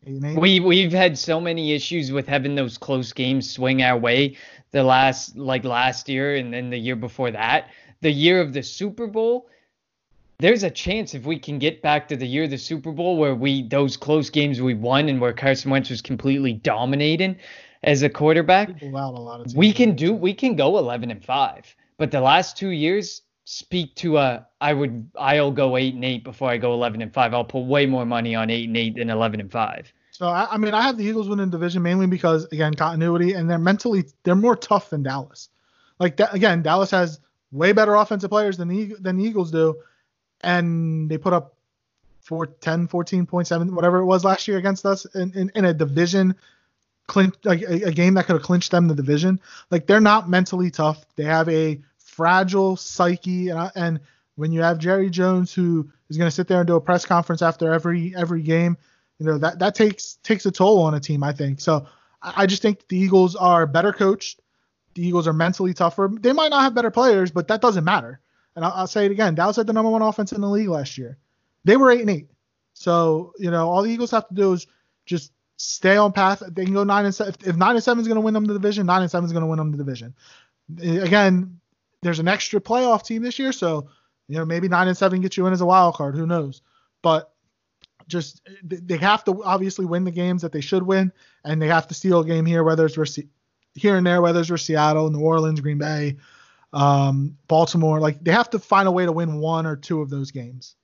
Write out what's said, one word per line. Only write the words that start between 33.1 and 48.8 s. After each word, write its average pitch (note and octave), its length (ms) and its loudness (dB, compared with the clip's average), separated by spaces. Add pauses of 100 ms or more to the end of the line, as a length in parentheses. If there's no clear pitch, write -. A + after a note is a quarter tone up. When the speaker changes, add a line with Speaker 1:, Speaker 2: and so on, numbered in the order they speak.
Speaker 1:
and E3+ 140 -4
they're E3+ 120 0
mentally, G3 460 0 (180)
they're F3 100 2
more A3+ 220 4
tough - 340 -2
than D3 140 -4
Dallas. C3+ 460 -10 (500)
Like F3+ 180 0
that, G3+ 160 2
again, F#3 300 2
Dallas F#3 260 2
has F3 300 0 (320)
way D#3+ 200 2
better G#3 220 4
offensive G#3 380 2
players G#3 260 0
than F3 120 -6
the F#3 80 -2
Eag-, G#3 260 -8
than F#3 140 -2
the G3 80 0
Eagles G3 260 -2
do, D#3+ 260 2 (640)
and E3 680 -2
they D#3 120 -4
put F3+ 140 0
up - 220 -2 (680)
four, D#3+ 260 -8
ten, E3 400 -4
fourteen F3 400 -2
point F3+ 180 -2
seven, F3 300 -2
whatever F3 240 4
it F#3 60 0
was F#3 200 2
last F#3+ 220 2
year G3 100 -2
against G3 300 -2
us G3 260 0
in, F#3 200 -4
in, F#3+ 200 -4
in G3+ 120 2
a F3 80 4
division E3+ 600 2 (760)
clinch, F#3+ 360 2
like F3+ 180 2
a, G3+ 220 -2
a F3+ 80 -2
game F3 240 4
that F3+ 100 2
could F#3 80 2
have D3+ 80 2
clinched F3 300 0
them F3 160 4